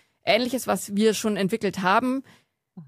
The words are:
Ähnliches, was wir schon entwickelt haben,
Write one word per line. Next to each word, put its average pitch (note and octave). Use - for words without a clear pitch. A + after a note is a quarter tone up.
Ähnliches, A#3+
was G3+
wir G#3+
schon G#3+
entwickelt F#3+
haben, B3